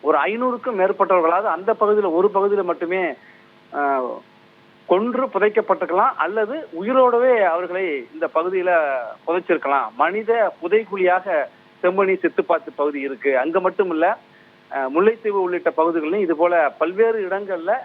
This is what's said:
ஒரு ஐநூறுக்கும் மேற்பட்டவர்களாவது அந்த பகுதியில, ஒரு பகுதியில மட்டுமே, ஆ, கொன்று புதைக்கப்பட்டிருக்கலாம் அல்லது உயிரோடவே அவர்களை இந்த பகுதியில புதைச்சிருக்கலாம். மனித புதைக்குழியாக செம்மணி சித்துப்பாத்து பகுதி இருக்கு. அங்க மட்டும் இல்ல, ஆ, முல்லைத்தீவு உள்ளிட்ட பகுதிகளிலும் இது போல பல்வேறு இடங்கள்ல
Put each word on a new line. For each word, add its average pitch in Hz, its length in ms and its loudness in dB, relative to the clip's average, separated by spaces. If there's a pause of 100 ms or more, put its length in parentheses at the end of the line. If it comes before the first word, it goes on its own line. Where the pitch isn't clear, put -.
ஒரு 151 160 2
ஐநூறுக்கும் 233 640 -2
மேற்பட்டவர்களாவது 190 720 2
அந்த 190 160 -4 (100)
பகுதியில, 208 280 2 (100)
ஒரு 190 160 4
பகுதியில 202 280 2
மட்டுமே, 175 380 -4 (760)
ஆ, 147 60 -4 (1080)
கொன்று 226 380 2
புதைக்கப்பட்டிருக்கலாம் 196 960 0
அல்லது 214 320 -2 (240)
உயிரோடவே 247 520 4 (100)
அவர்களை 180 420 0 (300)
இந்த 160 200 -4
பகுதியில 180 360 0 (560)
புதைச்சிருக்கலாம். 139 640 0 (140)
மனித 202 280 -2 (300)
புதைக்குழியாக 180 880 0 (360)
செம்மணி 190 400 2
சித்துப்பாத்து 160 540 -2
பகுதி 147 240 -2
இருக்கு. 135 380 -2
அங்க 160 220 0
மட்டும் 185 300 -2
இல்ல, 170 280 0 (540)
ஆ, 135 240 -4
முல்லைத்தீவு 208 500 2
உள்ளிட்ட 175 240 -2
பகுதிகளிலும் 165 560 0
இது 165 100 0
போல 165 340 2 (120)
பல்வேறு 214 460 0
இடங்கள்ல 190 440 -4 (120)